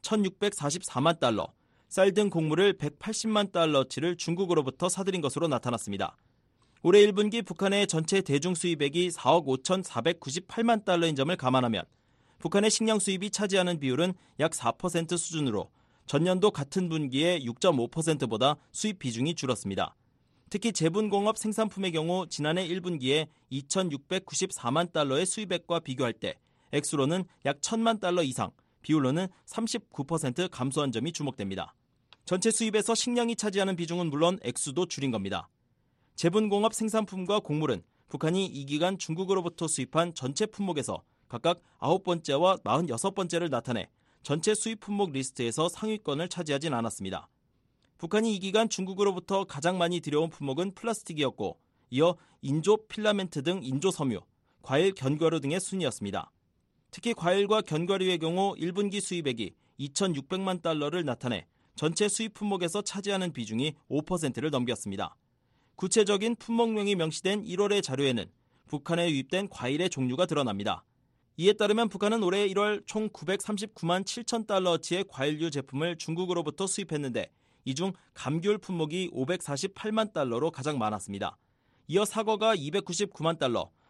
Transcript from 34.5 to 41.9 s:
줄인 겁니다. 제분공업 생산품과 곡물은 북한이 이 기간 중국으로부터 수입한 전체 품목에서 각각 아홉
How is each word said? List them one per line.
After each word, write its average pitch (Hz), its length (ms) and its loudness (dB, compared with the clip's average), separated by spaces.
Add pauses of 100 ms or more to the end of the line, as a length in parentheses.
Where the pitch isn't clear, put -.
줄인 135 260 -2
겁니다. 98 380 -4 (640)
제분공업 202 600 2
생산품과 208 640 -2
곡물은 147 420 0 (260)
북한이 170 380 0
이 139 200 -8
기간 160 340 0
중국으로부터 175 680 -2
수입한 165 460 -2
전체 143 320 -4
품목에서 151 580 -4 (240)
각각 165 340 0 (180)
아홉 175 240 2